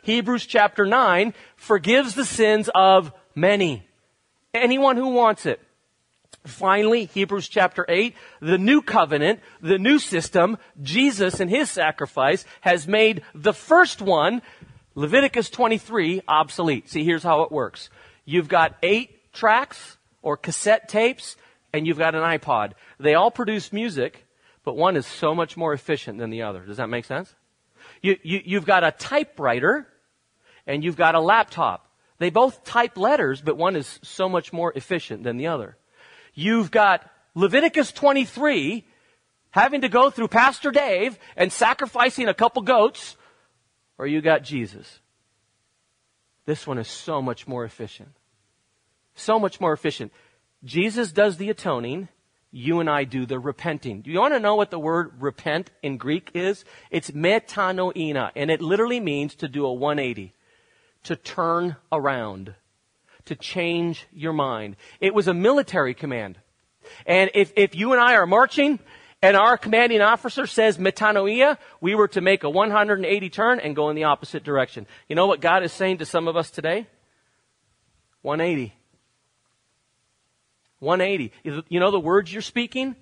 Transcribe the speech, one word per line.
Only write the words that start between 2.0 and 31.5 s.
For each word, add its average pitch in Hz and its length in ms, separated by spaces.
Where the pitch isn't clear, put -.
the 269 100
sins 214 480
of 185 400
many. 175 500
Anyone 254 420
who 262 120
wants 233 360
it. 131 160
Finally, 208 640
Hebrews 196 420
chapter 185 400
eight, 196 280
the 165 180
new 247 240
covenant, 160 600
the 175 160
new 262 220
system, 180 580
Jesus 190 580
and 180 120
his 269 180
sacrifice 156 760
has 175 260
made 214 340
the 151 180
first 330 480
one, 190 400
Leviticus 226 560
twenty-three, 214 760
obsolete. 156 640
See, 156 140
here's 165 180
how 160 220
it - 80
works. 127 400
You've 160 220
got 165 340
eight 214 520
tracks - 640
or 147 120
cassette - 540
tapes, 233 460
and 151 120
you've 160 140
got 160 160
an 160 80
iPod. 135 480
They 147 140
all 185 160
produce 214 420
music, 196 540
but 123 120
one 170 200
is 135 100
so 160 300
much 165 200
more 160 180
efficient 135 440
than 117 140
the 113 100
other. 101 200
Does 101 160
that 117 120
make 120 160
sense? 156 300
You, 190 220
you, 180 200
you've 180 220
got 185 180
a 156 80
typewriter, 170 960
and 147 180
you've 165 140
got 165 160
a 165 80
laptop. 170 640